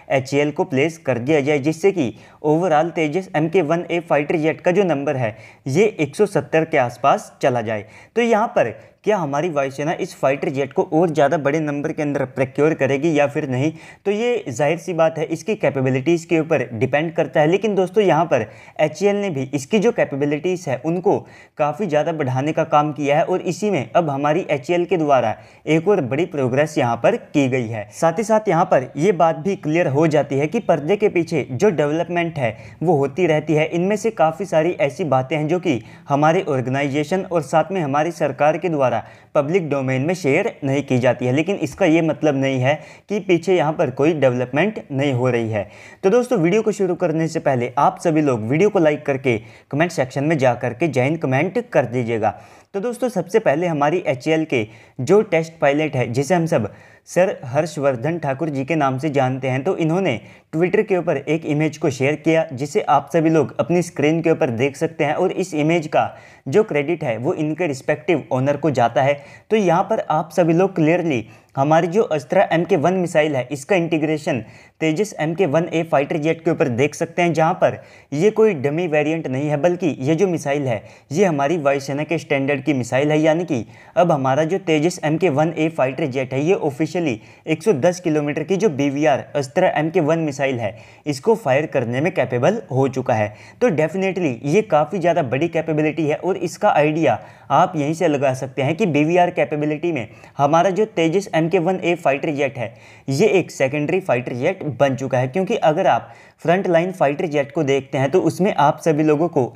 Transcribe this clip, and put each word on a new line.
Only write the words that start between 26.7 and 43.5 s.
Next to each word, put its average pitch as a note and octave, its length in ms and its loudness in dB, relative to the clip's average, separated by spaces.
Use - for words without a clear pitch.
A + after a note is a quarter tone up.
यहाँ A#2 200 0
पर F3 180 2
की C#3+ 320 0
गई B2+ 180 -2
है। G#2+ 260 -8
साथ E3 260 0
ही A3+ 60 -2
साथ G#3+ 240 0
यहाँ E3+ 180 2
पर C#3 320 0
ये F3+ 160 4
बात E3 240 2
भी F3+ 200 -4
क्लियर D#3 300 0
हो C#3+ 200 2
जाती C#3+ 300 0
है D3 80 0
कि A3+ 140 -4
पर्दे E3 360 0
के G#3 140 0
पीछे E3 420 -2
जो D#3+ 200 2
डेवलपमेंट E3 640 -2
है, A2+ 180 -2
वो D#3+ 140 4
होती C#3 300 0
रहती D#3 280 0
है। D3+ 140 2
इनमें F3+ 280 -2
से A3 160 -4
काफ़ी D#3+ 340 0
सारी E3 260 2
ऐसी C#3+ 340 -2
बातें C3 300 0
हैं D3+ 120 -2
जो E3+ 120 0
कि C#3+ 200 0
हमारे D#3 360 2
ऑर्गेनाइजेशन C#3+ 800 -2
और E3+ 220 -2
साथ D#3+ 280 0
में F#3+ 80 -2
हमारी D3+ 320 0
सरकार D3 460 0
के F#3 100 -4
द्वारा C#3 220 0
पब्लिक D#3 340 0
डोमेन C3 340 -2
में D#3+ 120 -2
शेयर F3+ 380 0
नहीं C3+ 180 0
की C3 160 0
जाती A#2+ 280 2
है, B2 60 2
लेकिन D#3+ 260 0
इसका D#3+ 280 -2
ये D#3+ 160 4
मतलब D3+ 340 0
नहीं C3+ 240 0
है C3+ 140 2
कि G3+ 120 -4
पीछे F#3 360 2